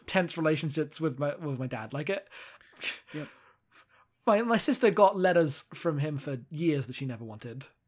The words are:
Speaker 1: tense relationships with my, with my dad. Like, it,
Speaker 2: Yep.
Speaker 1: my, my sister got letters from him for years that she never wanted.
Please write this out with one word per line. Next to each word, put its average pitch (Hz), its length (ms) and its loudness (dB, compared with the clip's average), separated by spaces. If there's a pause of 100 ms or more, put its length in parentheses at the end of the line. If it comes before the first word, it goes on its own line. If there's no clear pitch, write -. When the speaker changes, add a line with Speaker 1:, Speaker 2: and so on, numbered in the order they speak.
Speaker 1:
tense 180 320 0
relationships 156 640 0
with 139 180 -2
my, 143 160 -2
with 147 240 -6
my 131 80 -4
dad. 113 260 -8
Like, 151 160 -4
it, 196 180 -4 (840)
Speaker 2:
Yep. 151 140 -8 (960)
Speaker 1:
my, 220 160 4
my 233 160 2
sister 247 340 4
got 196 260 6
letters 175 460 4 (100)
from 151 260 -2
him 151 180 -2
for 139 200 -6 (120)
years 147 380 0
that 127 80 -12
she 139 100 -8
never 117 180 -8
wanted. 113 440 -12 (200)